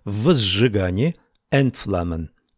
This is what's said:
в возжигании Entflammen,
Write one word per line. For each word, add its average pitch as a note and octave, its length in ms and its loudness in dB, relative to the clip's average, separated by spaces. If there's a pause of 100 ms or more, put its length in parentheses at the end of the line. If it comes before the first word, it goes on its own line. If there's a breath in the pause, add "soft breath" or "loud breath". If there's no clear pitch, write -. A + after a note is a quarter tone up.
в G#2 200 -4
возжигании G#2 920 2 (380)
Entflammen, F2 760 -2 (280)